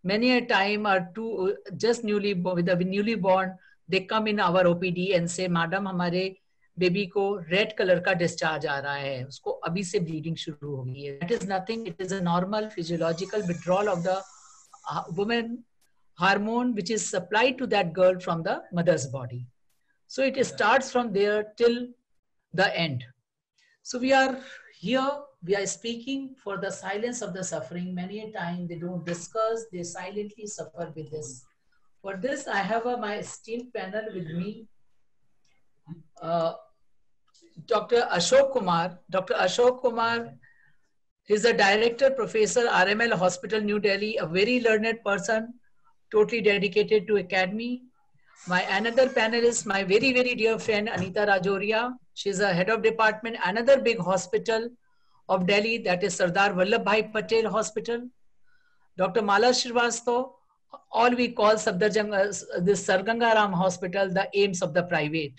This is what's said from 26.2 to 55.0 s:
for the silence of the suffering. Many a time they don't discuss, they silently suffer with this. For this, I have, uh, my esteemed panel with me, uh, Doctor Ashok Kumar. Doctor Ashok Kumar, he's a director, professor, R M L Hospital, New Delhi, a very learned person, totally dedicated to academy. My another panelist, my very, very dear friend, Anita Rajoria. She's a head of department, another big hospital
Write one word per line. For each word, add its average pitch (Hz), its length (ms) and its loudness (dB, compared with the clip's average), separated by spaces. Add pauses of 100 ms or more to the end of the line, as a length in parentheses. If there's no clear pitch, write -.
for 196 160 -8
the 185 120 -4
silence 208 520 -6
of 185 120 -8
the 185 80 -8
suffering. 180 520 -8
Many 190 260 -8
a 214 120 -14
time 175 340 -8
they 165 100 -10
don't 175 300 -8
discuss, 220 680 -4
they 175 100 -10
silently 202 640 -10
suffer 165 480 -12
with 156 160 -12
this. 143 340 -12 (580)
For 196 140 -10
this, 277 300 -6
I 208 120 -2
have, 220 280 -2
uh, 247 100 -2
my 214 200 -4
esteemed - 580 -10
panel 208 300 -6 (100)
with 170 120 -8
me, 202 420 -8 (1500)
uh, 165 300 0 (1120)
Doctor 233 460 2
Ashok 220 400 6
Kumar. 175 480 0 (100)
Doctor 185 240 0
Ashok 240 460 4
Kumar, 233 520 0 (920)
he's 208 200 2
a 233 80 6
director, 226 580 4
professor, 226 580 2
R 185 180 4
M 214 140 0
L 226 160 2
Hospital, 185 440 0
New 208 200 0
Delhi, 208 380 0
a 175 80 -2
very 214 340 2
learned 226 440 2
person, 220 500 -2 (580)
totally 214 280 4
dedicated 208 680 2
to 214 80 4
academy. 196 680 -2 (640)
My 180 180 0
another 233 440 2
panelist, 233 580 2
my 196 160 0
very, 226 300 4
very 247 220 2
dear 220 240 2
friend, 214 300 0
Anita 190 380 -2
Rajoria. 202 680 0 (200)
She's 196 260 -4
a 202 120 4
head 185 180 2
of 220 120 0
department, 220 600 2
another 233 360 4
big 226 180 0
hospital 202 720 -2 (600)